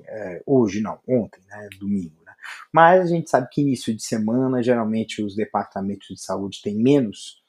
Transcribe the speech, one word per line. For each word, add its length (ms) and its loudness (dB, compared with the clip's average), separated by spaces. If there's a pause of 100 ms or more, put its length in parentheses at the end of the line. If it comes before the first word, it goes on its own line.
é, 400 -12
hoje 360 2
não, 260 -6
ontem, 400 -2
né, 220 -18 (100)
domingo, 460 -6
né? 100 -20 (340)
Mas 340 8
a 20 0
gente 240 0
sabe 200 2
que 120 -2
início 340 -2
de 80 -12
semana, 580 -2
geralmente, 640 -2
os 140 -6
departamentos 720 -6
de 100 -14
saúde 420 -8
têm 140 -6
menos 720 0